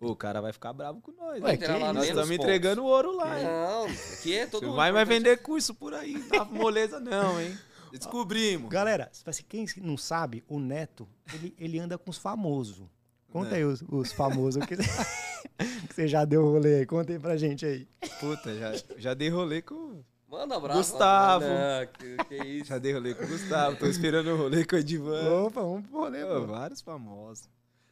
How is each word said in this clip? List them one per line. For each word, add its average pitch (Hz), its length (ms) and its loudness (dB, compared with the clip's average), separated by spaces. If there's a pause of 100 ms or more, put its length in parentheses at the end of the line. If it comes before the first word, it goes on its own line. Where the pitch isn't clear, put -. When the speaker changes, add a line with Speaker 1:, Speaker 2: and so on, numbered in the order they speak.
Speaker 1:
O 117 120 -2
cara 104 240 -4
vai 107 120 -6
ficar 120 200 -12
bravo 143 280 -12
com - 120 -20
nós, 320 300 -10
Speaker 2:
Ué, 233 100 4
Speaker 1:
né? 135 40 2
Speaker 2:
que 139 80 -6
Speaker 3:
Entra 160 140 0
lá, 156 80 0
Speaker 2:
isso? - 80 0
Speaker 1:
Nós 139 120 2
Speaker 3:
menos - 20 2
Speaker 1:
tamo 156 200 0
Speaker 3:
pontos. 170 160 0
Speaker 1:
entregando 196 400 2
ouro 269 320 4
lá, 320 220 -2
hein? 180 80 -2
Speaker 3:
Não, 175 380 -2 (300)
aqui 165 220 -2
é 233 100 0
todo 214 140 -6
Speaker 1:
Você - 60 -4
Speaker 3:
mundo - 100 -2
Speaker 1:
vai 160 160 6
mais 214 160 6
Speaker 3:
importante. 233 220 4
Speaker 1:
vender 247 120 6
curso 302 320 -2
por 294 200 -10
aí, 294 360 -6
na 403 140 4
moleza 220 560 0
não, 196 400 2
hein? 180 160 -6 (160)
Speaker 2:
<laughs> - 180 -20
Speaker 1:
Descobrimos. 196 760 -2
Speaker 2:
Galera, 196 440 0
se, - 320 -12
quem 214 200 -8 (140)
não 165 180 -4
sabe, 143 500 -4
o 147 140 -6
Neto, 139 480 -8 (240)
ele, 165 260 -12
ele 160 200 -6
anda 170 180 -6
com 175 140 -12
os - 80 -10
famosos. 143 640 -4 (500)
Conta 196 220 -2
Speaker 1:
É. 175 40 2
Speaker 2:
aí 156 60 2
os, 139 240 0
os 135 240 -2
famosos 135 540 2
que, 180 100 -6
<laughs> - 1120 -4
que - 60 -18
você 160 120 0
já 151 200 4
deu 156 180 6
rolê 147 360 6
aí. 131 60 2
Conta 170 260 -2
aí 170 60 -6
pra 160 200 -2
gente 151 260 -2
aí. 135 240 -4 (320)
Speaker 1:
Puta, 143 340 -6
já, 110 180 -6 (260)
já 127 160 -2
dei 147 160 0
rolê 165 320 -2
com 285 400 -14 (280)
Speaker 3:
Manda 269 240 -6
um 165 40 -4
abraço. 143 200 0 (140)
Speaker 1:
Gustavo. 190 540 8
Speaker 3:
Não, 139 400 0
que, 123 420 -8
que 139 180 -8
isso. 143 200 -6
Speaker 1:
Já 139 120 -4
dei 135 140 0
rolê 123 220 -2
com 233 100 -6
o - 40 -4
Gustavo, 147 480 0
tô 147 100 0
esperando 160 440 2
o 165 60 2
rolê 151 300 2
com 185 100 2
o - 20 4
Edivan. 156 680 2
Speaker 2:
Opa, 226 160 -4
vamos 190 260 -4
pro 294 120 -6
rolê, 277 220 -4
Speaker 1:
Pô, 156 180 -2
Speaker 2:
pô. 107 80 -4
Speaker 1:
vários 127 340 -8
famosos. 110 680 -14 (440)